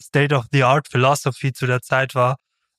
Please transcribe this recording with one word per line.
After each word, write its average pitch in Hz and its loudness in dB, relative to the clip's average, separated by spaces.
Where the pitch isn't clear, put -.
State 143 0
of 120 -2
the 139 2
Art 131 2
Philosophy 135 -2
zu 131 -6
der 127 -2
Zeit 131 -2
war, 127 0